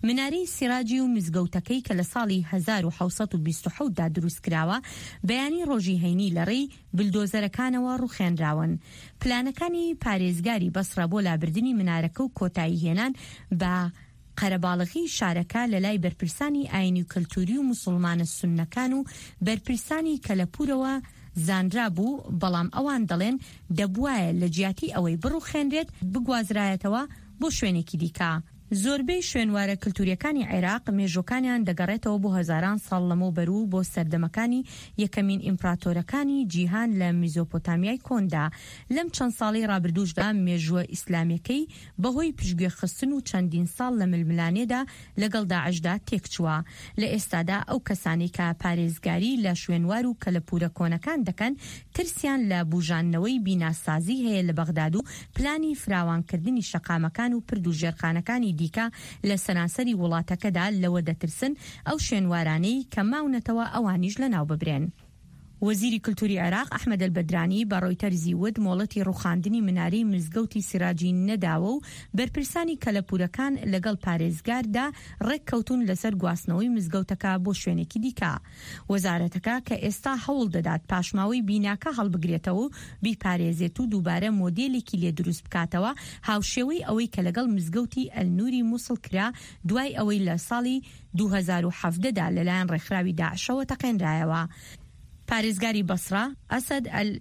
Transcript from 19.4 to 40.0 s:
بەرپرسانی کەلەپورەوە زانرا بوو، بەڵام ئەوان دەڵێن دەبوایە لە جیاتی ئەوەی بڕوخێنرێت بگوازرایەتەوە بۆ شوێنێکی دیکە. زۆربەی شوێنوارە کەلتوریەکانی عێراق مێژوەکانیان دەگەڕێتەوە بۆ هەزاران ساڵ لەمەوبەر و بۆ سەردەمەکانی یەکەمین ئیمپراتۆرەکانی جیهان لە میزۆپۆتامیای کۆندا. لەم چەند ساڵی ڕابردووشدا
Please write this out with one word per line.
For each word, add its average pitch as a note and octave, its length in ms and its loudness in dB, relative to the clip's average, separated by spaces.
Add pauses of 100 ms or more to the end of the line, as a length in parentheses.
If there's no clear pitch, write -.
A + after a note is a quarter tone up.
بەرپرسانی C4+ 800 -2
کەلەپورەوە C4 680 0 (520)
زانرا F#3+ 440 2
بوو، G#3 340 -2 (180)
بەڵام F3+ 340 2
ئەوان C4+ 340 0
دەڵێن F#3+ 260 2 (420)
دەبوایە G3+ 640 2
لە F3 140 2
جیاتی F#3+ 400 -2
ئەوەی E3+ 260 2
بڕوخێنرێت D4+ 680 0 (220)
بگوازرایەتەوە G#3+ 920 0 (360)
بۆ E4 80 0 (100)
شوێنێکی F3 460 0
دیکە. E3+ 280 -2 (520)
زۆربەی C#4+ 460 0
شوێنوارە G3+ 540 2
کەلتوریەکانی G3 680 0
عێراق F#3+ 320 0 (140)
مێژوەکانیان A#3 680 0
دەگەڕێتەوە G3 560 0
بۆ G#3 140 2
هەزاران F3 400 2 (100)
ساڵ F3+ 240 2
لەمەوبەر F3 380 2
و G#3 220 2
بۆ F#3 100 2 (120)
سەردەمەکانی E3+ 720 0 (380)
یەکەمین G3 420 2
ئیمپراتۆرەکانی F#3 1080 0
جیهان F3+ 360 2 (100)
لە F3+ 100 2 (120)
میزۆپۆتامیای E3+ 840 0
کۆندا. F3+ 380 2 (500)
لەم E4+ 200 0
چەند B3 240 0
ساڵی A3 300 2
ڕابردووشدا F3+ 580 2 (180)